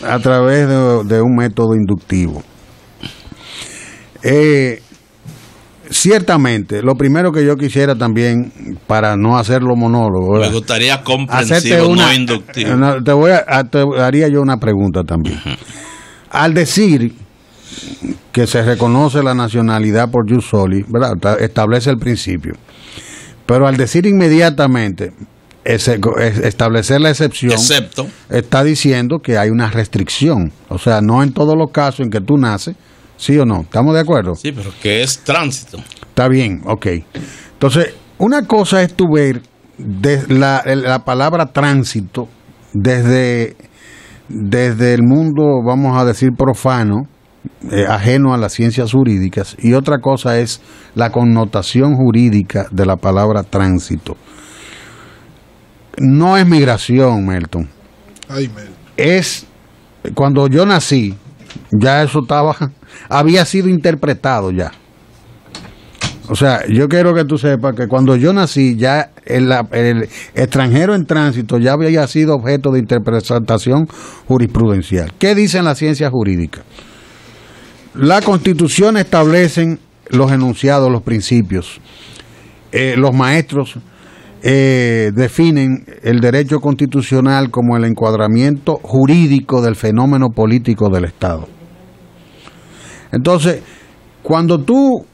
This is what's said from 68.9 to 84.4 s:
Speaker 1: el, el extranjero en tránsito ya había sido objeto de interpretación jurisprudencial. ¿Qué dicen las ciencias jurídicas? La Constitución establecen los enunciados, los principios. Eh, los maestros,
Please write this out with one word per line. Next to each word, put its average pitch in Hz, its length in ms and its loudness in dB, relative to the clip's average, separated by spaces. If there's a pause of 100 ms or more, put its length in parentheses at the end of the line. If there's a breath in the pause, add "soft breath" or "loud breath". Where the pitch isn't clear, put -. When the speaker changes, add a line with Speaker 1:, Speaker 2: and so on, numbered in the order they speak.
Speaker 1:
el, 127 260 0 (200)
el 117 360 0 (280 loud breath)
extranjero 131 580 0
en 185 120 0
tránsito 127 520 -2
ya 123 160 2
había 160 340 0
sido 156 280 0
objeto 135 360 -2
de 131 80 2
interpretación 117 1080 0 (400 loud breath)
jurisprudencial. 104 880 0
¿Qué 196 160 2
dicen 185 320 2
las 147 140 -2
ciencias 151 320 -2
jurídicas? 98 520 -2 (1400 loud breath)
La 175 220 4
Constitución 190 720 2
establecen 165 840 2 (320)
los 131 220 2
enunciados, 135 580 2
los 120 120 0
principios. 104 800 -2 (920 loud breath)
Eh, 127 260 -2
los 135 160 2
maestros, 135 600 -2 (680 loud breath)